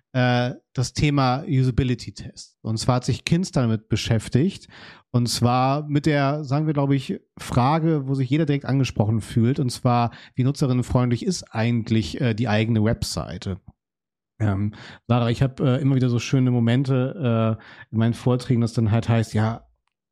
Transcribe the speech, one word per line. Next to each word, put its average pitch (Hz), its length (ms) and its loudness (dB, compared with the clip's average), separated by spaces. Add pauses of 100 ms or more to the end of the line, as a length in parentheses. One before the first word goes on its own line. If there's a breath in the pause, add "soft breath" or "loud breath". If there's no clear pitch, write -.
(120)
äh, 123 440 0 (180)
das 123 200 -4
Thema 143 540 2
Usability-Test. 127 1120 -2
Und 113 160 -4
zwar 123 180 -4
hat 123 100 -6
sich 127 180 -4
Kinz 175 280 -2
damit 113 360 -2
beschäftigt. 120 800 -2 (440 loud breath)
Und 120 160 2
zwar 131 600 0
mit 147 200 0
der, 147 360 0
sagen 143 220 -2
wir, 156 80 0
glaube 139 220 2
ich, 139 260 -4 (160)
Frage, 151 680 0
wo 135 80 -2
sich 131 140 0
jeder 156 160 2
direkt 143 200 0
angesprochen 117 560 0
fühlt. 117 380 2
Und 131 100 0
zwar, 120 420 0 (220 loud breath)
wie 127 100 -2
nutzerinnenfreundlich 123 840 0
ist 185 180 -2 (100)
eigentlich, 113 680 0
äh, 120 140 2
die 113 160 -2
eigene 110 340 2
Webseite? 90 800 -4 (760)
Ähm, 104 360 -2 (340 loud breath)
Sarah, 120 220 2
ich 120 120 0
hab, 131 200 -2
äh, 127 160 2
immer 139 180 2
wieder 127 140 2
so 120 100 0
schöne 127 320 0
Momente, 123 1040 0
äh, - 60 -16 (280 loud breath)
in 110 60 -2
meinen 113 160 2
Vorträgen, 123 460 0
dass 117 140 0
dann 113 180 2
halt 113 160 2
heißt, 113 260 2
„Ja, 110 360 -2 (420)